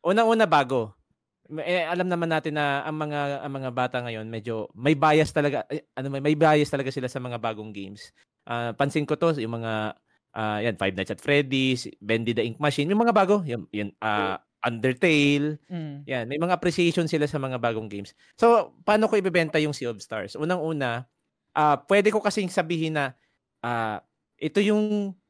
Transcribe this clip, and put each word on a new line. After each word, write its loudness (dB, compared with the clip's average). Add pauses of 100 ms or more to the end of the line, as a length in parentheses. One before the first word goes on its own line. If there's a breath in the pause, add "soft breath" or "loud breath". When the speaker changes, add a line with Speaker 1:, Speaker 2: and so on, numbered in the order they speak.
(120)
Speaker 1:
Unang-una, 4
bago. 2 (640)
Eh, -2
alam -2
naman 0
natin -2
na 0
ang -6
mga, -4
ang -8 (100)
mga -4
bata -2
ngayon, -8
medyo -6
may 2
bias 4
talaga, 0
eh, -10
ano, -8
may, -6
may 2
bias 4
talaga -4
sila -6
sa -8
mga -8
bagong -6
games. -14 (320 soft breath)
Ah, -6
pansin -2
ko -2
to, 2
yung -4
mga, -4 (420)
ah, -4
yan, 0
Five 0
Nights -4
at -20
Freddy's, 0
Bendy 0
the 0
Ink -6
Machine, 0
yung 2
mga 4
bago, 4
yun, -6
yun, -4 (160)
ah, 0 (240)
Undertale, 2 (120)
Speaker 2:
Mm. -10
Speaker 1:
yan, -4
may -4
mga 0
appreciation 2
sila 2
sa -4
mga -4
bagong -2
games. -10 (240 soft breath)
So, 4
paano 4
ko 2
ibebenta 2
yung 2
Sea -6
of -8
Stars? -8
Unang-una, -2 (480)
ah, 4
pwede 6
ko 0
kasing -2
sabihin 0
na, -4 (480)
ah, -2 (380)
ito -2
yung 0 (140)